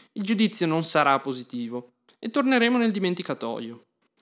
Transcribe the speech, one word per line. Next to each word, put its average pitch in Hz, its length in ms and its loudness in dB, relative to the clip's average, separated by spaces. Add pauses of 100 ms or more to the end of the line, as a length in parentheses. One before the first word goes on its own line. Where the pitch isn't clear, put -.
(140)
il 214 100 -6
giudizio 202 440 2
non 160 180 2
sarà 143 340 4
positivo 123 760 -8 (220)
e 226 120 -8
torneremo 247 480 2
nel 233 140 2
dimenticatoio. 131 960 -4 (340)